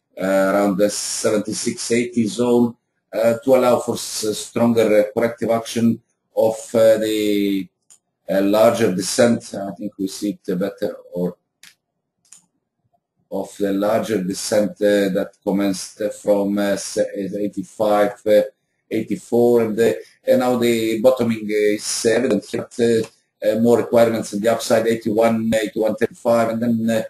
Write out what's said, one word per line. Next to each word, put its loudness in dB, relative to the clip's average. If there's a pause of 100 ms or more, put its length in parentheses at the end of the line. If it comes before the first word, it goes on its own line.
(220)
uh, -2
around 2
the 2
seventy-six -4
eighty 0
zone, 2 (360)
uh, 0 (100)
to 4
allow 4
for -4
s-, -6
stronger, 2
uh, 4 (100)
corrective -2
action 0 (380)
of, 2 (200)
uh, 6
the, 0 (600)
uh, 0
larger 4
descent. 0
I -8
think -12
we -4
see -8
it, -6
uh, -2
better, -6 (180)
or -4 (1900)
of -10
the -2
larger -2
descent, -2
uh, 2
that -4 (120)
commenced, -4
uh, -2
from, 0
uh, 0
se-, -4
eighty-five, -2
uh, 6 (480)
eighty-four, 2
and, -2
uh, 2 (340)
and 4
now 0
the 0
bottoming 0
is -2
evident. 0
But, -10
uh, 2 (420)
uh, 0
more 6
requirements 0
on -4
the 0
upside, 0
eighty-one, 0
eighty-one -2
thirty-five, -2
and -6
then, 0
uh, -2